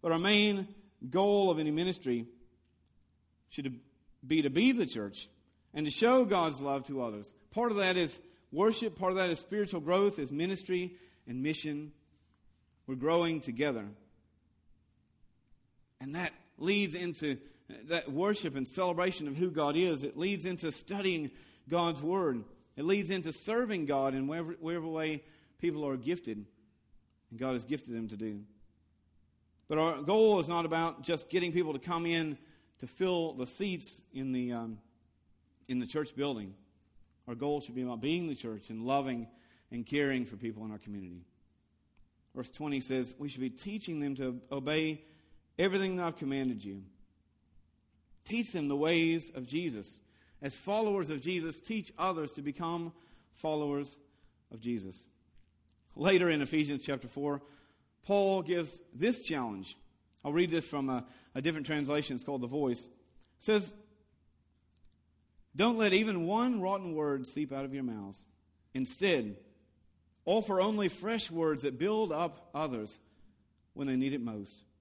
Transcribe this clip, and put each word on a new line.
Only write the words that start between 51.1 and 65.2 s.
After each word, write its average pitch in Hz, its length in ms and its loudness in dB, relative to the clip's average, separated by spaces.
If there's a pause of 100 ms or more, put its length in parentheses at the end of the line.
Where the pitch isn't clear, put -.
Jesus, 165 380 -2
teach 220 380 -6
others 165 360 -2
to 147 80 -10
become 165 500 -4 (420)
followers 147 640 -2 (540)
of 113 80 -14
Jesus. 110 460 -6 (880)
Later 180 340 6
in 151 120 4
Ephesians 143 440 0
chapter 135 220 -4
four, 143 340 -2 (600)
Paul 196 400 4
gives 165 400 -2 (120)
this 202 300 2
challenge. 117 540 -4 (480)
I'll 143 80 -2
read 175 160 4
this 160 180 0
from 139 220 -2
a, 127 160 -2 (280)
a 135 80 -4
different 156 240 0
translation. 147 500 0
It's 117 100 -6
called 139 160 -4
The 120 60 -4
Voice. 131 380 0
It - 60 -20 (480)
says, 208 340 2 (1800)